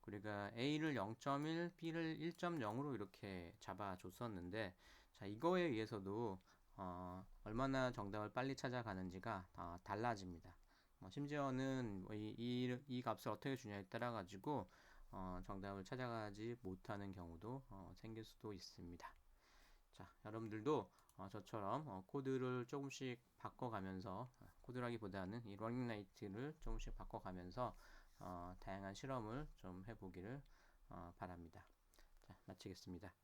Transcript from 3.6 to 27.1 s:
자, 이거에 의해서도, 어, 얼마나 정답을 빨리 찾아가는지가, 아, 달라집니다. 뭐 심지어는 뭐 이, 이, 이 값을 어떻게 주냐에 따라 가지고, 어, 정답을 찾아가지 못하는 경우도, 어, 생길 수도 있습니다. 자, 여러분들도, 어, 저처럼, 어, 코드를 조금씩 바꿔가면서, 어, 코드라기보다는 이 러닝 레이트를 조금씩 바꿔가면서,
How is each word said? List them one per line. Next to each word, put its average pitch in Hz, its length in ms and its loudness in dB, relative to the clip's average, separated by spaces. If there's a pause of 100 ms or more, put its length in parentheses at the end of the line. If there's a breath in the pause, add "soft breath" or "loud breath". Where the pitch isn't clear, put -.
자, 104 100 -8
이거에 160 380 6
의해서도, 107 760 2 (380 loud breath)
어, 90 480 -4 (180)
얼마나 127 480 6
정답을 107 420 0
빨리 131 220 2
찾아가는지가, 95 1000 0
아, 87 280 -4
달라집니다. 98 720 0 (440 soft breath)
뭐 95 100 -10
심지어는 131 920 2
뭐 107 100 -2
이, 107 240 0
이, 123 400 4 (100)
이 127 140 2
값을 113 300 2
어떻게 135 240 2
주냐에 104 320 -4
따라 120 240 0
가지고, 101 580 0 (420 loud breath)
어, 92 320 -2
정답을 98 400 -2
찾아가지 113 760 0
못하는 98 500 -2
경우도, 92 580 -6
어, 92 280 -12
생길 110 280 -6
수도 - 280 -6
있습니다. 87 580 -8 (840 loud breath)
자, - 140 -14 (180)
여러분들도, 110 680 2 (260 loud breath)
어, 95 120 -6
저처럼, 110 580 0
어, 95 200 -4
코드를 127 600 2
조금씩 135 540 -2 (160)
바꿔가면서, 98 920 -2 (100)
어, 104 100 -16 (120)
코드라기보다는 113 840 0
이 101 100 -6
러닝 117 320 2
레이트를 107 720 -2
조금씩 110 360 0
바꿔가면서, 98 800 -2 (440 loud breath)